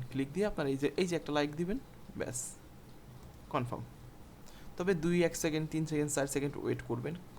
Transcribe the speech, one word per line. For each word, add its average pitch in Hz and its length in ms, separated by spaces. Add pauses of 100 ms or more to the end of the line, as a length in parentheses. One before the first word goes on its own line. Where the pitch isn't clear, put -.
(120)
ক্লিক 135 220
দিয়ে 190 120
আপনারা 190 240
এই 139 80
যে, 139 200
এই 185 100
যে 170 80
একটা 151 180
লাইক 147 220
দিবেন, 175 240 (380)
ব্যাস, - 380 (960)
কনফার্ম। 123 340 (920)
তবে 180 160
দুই, 170 300
এক 165 120
সেকেন্ড, 156 340
তিন 160 160
সেকেন্ড, 151 260
চার 143 160
সেকেন্ড 139 300
ওয়েট 123 240
করবেন, 123 340 (240)